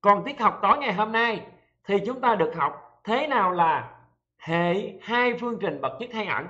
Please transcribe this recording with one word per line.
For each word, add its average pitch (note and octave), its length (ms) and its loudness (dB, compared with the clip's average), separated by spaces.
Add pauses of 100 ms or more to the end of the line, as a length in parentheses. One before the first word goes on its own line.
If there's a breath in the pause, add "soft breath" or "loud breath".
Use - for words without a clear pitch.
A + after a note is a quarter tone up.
Còn G3+ 240 6
tiết C4+ 160 -6
học G#3 200 2
tối G#3 160 4
ngày C4 160 -2
hôm G#3+ 180 0
nay A3+ 340 0 (380 soft breath)
thì G3 220 0
chúng B3+ 160 -6
ta A#3+ 140 4
được E3 200 0
học - 480 -6
thế B3+ 240 -2
nào G#3+ 240 2
là D#3+ 420 2 (440)
hệ F3 640 -2
hai A#3+ 380 0
phương A#3+ 220 -4
trình D3 200 -4
bậc C3+ 180 -2
nhất A#3+ 140 -10
hai G#3+ 120 -4
ẩn C#3+ 240 -4